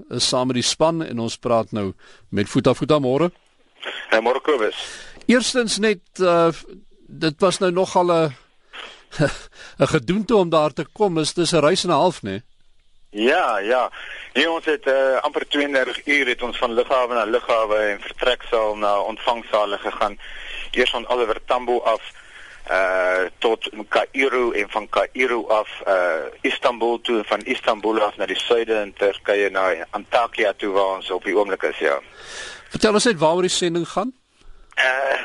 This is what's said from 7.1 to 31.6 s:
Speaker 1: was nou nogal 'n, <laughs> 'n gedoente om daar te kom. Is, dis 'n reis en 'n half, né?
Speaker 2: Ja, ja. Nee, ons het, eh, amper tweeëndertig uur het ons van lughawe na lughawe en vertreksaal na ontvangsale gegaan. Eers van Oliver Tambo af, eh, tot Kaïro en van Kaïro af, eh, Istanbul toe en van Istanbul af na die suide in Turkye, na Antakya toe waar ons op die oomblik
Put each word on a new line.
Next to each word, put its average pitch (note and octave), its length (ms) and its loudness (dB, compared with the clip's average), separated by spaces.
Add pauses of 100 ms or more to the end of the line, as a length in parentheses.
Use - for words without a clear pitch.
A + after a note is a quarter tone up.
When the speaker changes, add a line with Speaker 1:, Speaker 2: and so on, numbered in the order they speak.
Speaker 1:
was F3+ 160 2
nou F#3 100 2
nogal F3+ 420 2
'n, D#3+ 200 2 (800)
<laughs> - 720 -2
'n - 20 0
gedoente F3 500 0
om F#3 120 4
daar D3+ 240 2
te D#3 200 -8
kom. F#3+ 260 0
Is, D3+ 160 -2
dis E3+ 180 0
'n E3 80 4
reis D#3 240 2
en F3+ 60 -2
'n C#3+ 100 4
half, F3 220 2
né? G2 180 -6 (680)
Speaker 2:
Ja, B2 480 2
ja. A2 320 0 (420)
Nee, D3+ 180 2
ons E3 140 -4
het, D3+ 220 0
eh, C3+ 340 2
amper D3 280 -4
tweeëndertig C#3 580 -2
uur C#3+ 200 2
het B2 160 -2
ons A#2+ 160 -6
van A#2+ 140 0
lughawe B2 420 2
na A#2 100 2
lughawe A2+ 520 2
en G#2 240 0
vertreksaal A2+ 760 -2
na G2+ 240 2
ontvangsale G#2+ 800 -2
gegaan. G#2 400 -4 (520)
Eers A#2+ 200 0
van A2 180 -6
Oliver A#2 360 0
Tambo B2 360 0
af, A2+ 220 0 (640)
eh, F#2 580 2 (140)
tot A2+ 300 0 (200)
Kaïro B2 640 0
en G2+ 180 -2
van G#2 180 -6
Kaïro A#2+ 600 -2
af, G#2+ 360 0
eh, G2 100 2 (460)
Istanbul A#2+ 600 0
toe A#2 180 -2
en G#2 60 -2
van G#2 160 -2
Istanbul A2 600 -2
af G#2 160 -2
na G2+ 100 -4
die F#2 120 -4
suide A#2 360 2
in G2+ 180 -4
Turkye, G2+ 580 0
na F#2+ 240 0 (160)
Antakya A#2 640 -2
toe G#2 160 -4
waar F#2+ 240 2
ons F#2 140 -8
op F2+ 140 -4
die F#2+ 120 0
oomblik G2 260 0